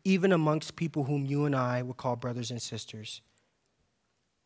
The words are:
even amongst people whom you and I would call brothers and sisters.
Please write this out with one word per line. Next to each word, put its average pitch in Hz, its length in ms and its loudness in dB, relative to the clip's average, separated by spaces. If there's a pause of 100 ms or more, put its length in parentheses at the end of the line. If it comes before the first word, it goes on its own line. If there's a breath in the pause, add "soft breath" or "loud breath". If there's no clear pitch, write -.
even 190 260 6
amongst 156 460 2
people 156 260 -2
whom 139 220 0
you 143 180 0
and 143 100 2
I 123 280 2
would 123 160 -8
call 123 180 -2
brothers 120 360 -6
and 120 100 -6
sisters. - 580 -10 (1300)